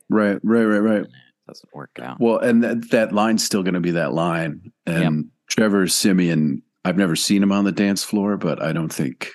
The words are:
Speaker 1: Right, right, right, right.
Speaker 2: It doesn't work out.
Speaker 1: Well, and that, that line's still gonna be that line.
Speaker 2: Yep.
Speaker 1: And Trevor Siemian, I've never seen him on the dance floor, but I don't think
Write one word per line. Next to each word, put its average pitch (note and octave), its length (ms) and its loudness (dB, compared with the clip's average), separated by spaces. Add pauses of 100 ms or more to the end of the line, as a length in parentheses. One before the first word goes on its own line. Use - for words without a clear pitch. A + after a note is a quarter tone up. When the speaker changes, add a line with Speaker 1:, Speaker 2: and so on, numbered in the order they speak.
Speaker 1:
Right, G#2 360 2
right, A2+ 200 4
right, G#2+ 140 2
right. G#2 240 0
Speaker 2:
It - 80 -12 (380)
doesn't - 260 -20
work - 260 -18
out. B1+ 200 -12
Speaker 1:
Well, A2+ 180 2
and A#2 240 4
that, A#2 300 -4
that A2 200 2
line's G#2+ 300 2
still G2 220 -2
gonna F#2 160 0
be F2 100 0
that D#2 240 -2
line. E2 580 -4 (140)
Speaker 2:
Yep. E2+ 160 -2
Speaker 1:
And D#2 280 0 (180)
Trevor G2+ 400 2
Siemian, E2+ 720 0 (220)
I've F2+ 120 -2
never F2 200 0
seen G2+ 260 0
him G2 80 2
on G2+ 140 2
the G2 80 0
dance G2 320 -2
floor, G2+ 320 -2
but D#2+ 260 -4
I D#2 100 -4
don't D#2+ 200 -4
think - 420 -6